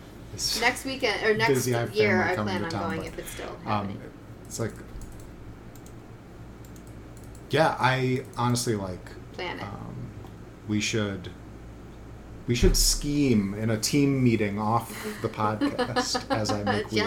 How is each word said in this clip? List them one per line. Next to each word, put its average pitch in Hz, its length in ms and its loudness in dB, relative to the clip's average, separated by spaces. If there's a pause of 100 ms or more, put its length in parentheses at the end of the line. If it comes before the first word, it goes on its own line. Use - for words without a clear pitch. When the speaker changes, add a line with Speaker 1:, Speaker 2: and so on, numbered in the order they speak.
(360)
Speaker 1:
is - 240 -2
Speaker 2:
Next 247 240 2
weekend, 254 400 0
or 214 100 6
next 220 140 4
Speaker 1:
busy. 123 260 4
I 117 60 2
have 117 140 -2
Speaker 2:
year, 107 240 6
Speaker 1:
family 104 140 4
Speaker 2:
I - 40 2
Speaker 1:
coming 107 220 0
Speaker 2:
plan - 20 -2
Speaker 1:
to 104 160 -2
Speaker 2:
on 98 60 -2
Speaker 1:
town, 98 140 -2
Speaker 2:
going - 40 -4
Speaker 1:
but, - 80 -6
Speaker 2:
if - 100 -10
it's - 120 -10
still - 180 -8
Speaker 1:
um, - 160 -12
Speaker 2:
happening. 104 360 -2 (460)
Speaker 1:
it's - 140 -8
like, 110 120 -2 (2750)
yeah, 147 280 4
I 127 460 2 (120)
honestly, 120 380 2
like, 95 360 -4 (220)
Speaker 2:
Plan - 260 -6
it. - 40 -8
Speaker 1:
um, 107 320 -8 (760)
we 107 120 2
should, 101 500 -2 (1160)
we 120 80 2
should 165 220 8
scheme 127 800 4
in 110 160 0
a 107 80 2
team 139 440 4
meeting 107 360 4
off 110 480 0 (160)
the 113 60 0
podcast 247 1000 0
Speaker 2:
<laughs> - 0 -
Speaker 1:
as 220 200 2
I 208 120 0
make 208 280 0
weird - 160 2